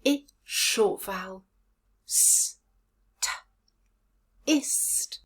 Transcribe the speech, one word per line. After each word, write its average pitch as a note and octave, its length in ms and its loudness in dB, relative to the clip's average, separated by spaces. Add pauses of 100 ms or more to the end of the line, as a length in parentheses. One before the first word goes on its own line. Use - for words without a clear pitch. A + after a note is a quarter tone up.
I, C#4+ 200 2 (180)
short - 600 0
vowel, F#3+ 400 -10 (600)
s, - 540 2 (600)
t, - 100 -4 (1160)
ist. - 800 -2